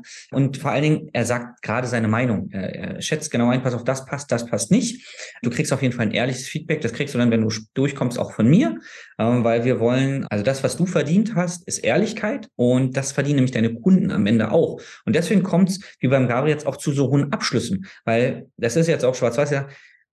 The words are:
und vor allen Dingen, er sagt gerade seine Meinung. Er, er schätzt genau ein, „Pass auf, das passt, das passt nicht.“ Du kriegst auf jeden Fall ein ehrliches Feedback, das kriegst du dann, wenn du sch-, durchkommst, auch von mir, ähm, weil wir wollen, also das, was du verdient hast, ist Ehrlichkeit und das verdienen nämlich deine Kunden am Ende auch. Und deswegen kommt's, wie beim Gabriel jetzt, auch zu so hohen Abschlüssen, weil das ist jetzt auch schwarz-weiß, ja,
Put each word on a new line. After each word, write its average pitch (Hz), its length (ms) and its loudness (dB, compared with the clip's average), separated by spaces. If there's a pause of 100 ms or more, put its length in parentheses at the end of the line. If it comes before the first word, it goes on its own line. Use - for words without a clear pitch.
(320)
und 135 240 0
vor 139 160 -2
allen 135 100 0
Dingen, 151 300 0
er 120 120 0
sagt 120 380 -4
gerade 123 240 -2
seine 113 220 0
Meinung. 110 420 0
Er, - 240 -8
er - 260 -10
schätzt - 300 -4
genau 120 180 2
ein, 127 140 2
„Pass 127 120 0
auf, 117 100 -6
das 131 220 -2
passt, - 260 -6
das 117 140 -2
passt - 260 -2
nicht.“ - 340 0 (360)
Du 233 80 -2
kriegst - 220 -2
auf 131 100 -2
jeden 123 120 0
Fall 113 120 0
ein - 60 -2
ehrliches 123 360 -2
Feedback, 156 320 -4
das - 120 -2
kriegst - 220 -6
du 123 40 -2
dann, 120 120 4
wenn 113 120 4
du 110 60 2
sch-, 107 260 -8
durchkommst, 135 440 -2
auch - 140 -4
von 110 160 4
mir, 285 320 4 (400)
ähm, 117 240 2
weil 117 200 2
wir 127 140 2
wollen, 131 520 0
also 104 140 -2
das, 135 200 -2
was - 120 -2
du 175 100 0
verdient 175 500 0
hast, 175 320 -2
ist - 100 -6
Ehrlichkeit 214 800 -2
und 127 400 2
das 139 160 -4
verdienen 143 240 0
nämlich 127 160 2
deine 113 200 0
Kunden 185 380 4
am 101 160 0
Ende 110 240 2
auch. - 300 2 (240)
Und - 100 0
deswegen 170 300 2
kommt's, 185 340 2 (220)
wie 131 80 2
beim 127 180 4
Gabriel 135 280 2
jetzt, 147 120 -8
auch 131 100 -4
zu - 140 -4
so 135 180 2
hohen 143 240 2
Abschlüssen, - 540 -4 (180)
weil - 520 -2
das 117 180 -2
ist 165 140 4
jetzt 143 160 0
auch 127 100 2
schwarz-weiß, 135 380 0
ja, 139 160 -4 (440)